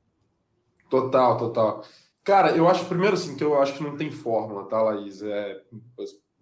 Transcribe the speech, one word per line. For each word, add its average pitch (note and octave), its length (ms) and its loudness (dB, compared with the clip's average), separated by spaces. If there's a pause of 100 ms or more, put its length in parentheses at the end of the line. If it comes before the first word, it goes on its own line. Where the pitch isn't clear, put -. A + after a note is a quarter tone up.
(920)
Total, B2+ 480 4
total. A2+ 440 -2 (400)
Cara, G3 320 4
eu E3 120 4
acho, - 180 2
primeiro, F#3+ 300 0
assim, E3+ 200 -6
que C#3 80 -6
eu D3 160 2
acho C#3 140 2
que D#3 100 -8
não C#3+ 140 -8
tem D3+ 140 -6
fórmula, G#2+ 560 -6
tá, A2 120 -2
Laís? G2+ 440 -2
É... G2+ 400 -8 (800)